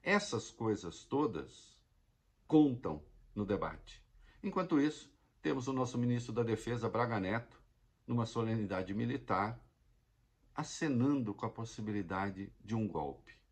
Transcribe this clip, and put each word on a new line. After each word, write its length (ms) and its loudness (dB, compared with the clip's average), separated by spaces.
Essas 480 0
coisas 520 -2
todas 760 -4
contam 580 4
no 100 -2
debate. 600 -4
Enquanto 360 2
isso, 320 0
temos 260 0
o 60 0
nosso 240 0
ministro 340 2
da 120 2
Defesa, 440 0
Braga 320 2
Neto, 400 -2
numa 220 0
solenidade 680 -2
militar, 680 0
acenando 800 0
com 140 -4
a 20 0
possibilidade 1040 -4
de 120 -4
um 120 0
golpe. 460 -6